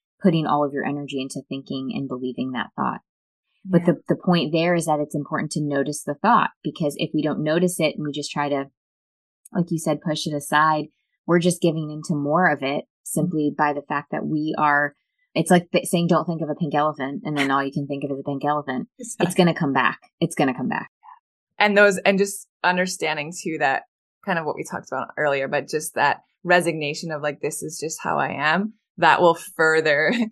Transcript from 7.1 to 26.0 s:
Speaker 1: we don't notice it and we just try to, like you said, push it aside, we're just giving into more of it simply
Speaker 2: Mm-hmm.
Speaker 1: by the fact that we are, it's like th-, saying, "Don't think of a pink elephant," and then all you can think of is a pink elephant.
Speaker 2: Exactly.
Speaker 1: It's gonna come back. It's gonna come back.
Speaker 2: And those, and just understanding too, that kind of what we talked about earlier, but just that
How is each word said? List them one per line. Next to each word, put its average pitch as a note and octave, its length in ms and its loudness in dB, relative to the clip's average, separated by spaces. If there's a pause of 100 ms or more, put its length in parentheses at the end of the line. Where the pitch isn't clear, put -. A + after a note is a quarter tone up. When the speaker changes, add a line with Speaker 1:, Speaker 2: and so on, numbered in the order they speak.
Speaker 1:
we D3+ 120 0
don't D3 180 -2
notice E3+ 380 0
it D#3 160 2
and D3+ 100 -6
we C#3+ 60 -4
just C#3+ 180 -8
try D3 200 -4
to, C#3 200 -2 (840)
like F3 200 0
you D#3+ 80 0
said, D3+ 220 -2
push D3+ 260 -4
it D#3 80 -4
aside, D3+ 540 2 (360)
we're E3+ 140 4
just F3 220 2
giving D#3+ 280 0
into D3+ 240 -6
more D3+ 380 2
of C3+ 100 -2
it C#3 240 -4 (200)
simply D#3+ 460 -2
Speaker 2:
Mm-hmm. D3 40 -12
Speaker 1:
by D3 180 2
the C#3+ 140 -4
fact D3 240 -6
that D3 140 -6
we D3+ 320 -2
are, D3 380 2 (400)
it's E3+ 160 0
like F3 200 4
th-, - 140 0
saying, E3+ 220 0
"Don't D#3+ 180 2
think E3 160 -4
of D3+ 80 -4
a D3 60 -4
pink D3 180 -4
elephant," D3 520 -2
and D3+ 120 -4
then C#3 140 0
all C#3 120 2
you C#3 80 -6
can C#3+ 140 -4
think C#3 200 -6
of C#3 60 -6
is C3+ 80 -6
a C3+ 40 -12
pink C#3+ 220 -6
elephant. C#3 420 -4 (100)
Speaker 2:
Exactly. A3 300 -4
Speaker 1:
It's F3+ 80 -6
gonna F3 180 4
come C#3+ 200 -2
back. C3 260 2 (220)
It's - 140 -2
gonna D3 200 2
come - 140 -4
back. - 200 -6 (680)
Speaker 2:
And G#3 180 4
those, G3+ 220 6
and G3 180 4
just G3+ 300 -2 (160)
understanding E3+ 720 -2
too, D#3+ 260 -6
that C3+ 240 2 (420)
kind F3 140 0
of D#3 60 -6
what D3 100 -2
we - 80 -8
talked - 280 -10
about C3 260 -6
earlier, C#3 320 0
but C#3 180 -2
just D#3 280 -6
that C#3+ 260 2 (220)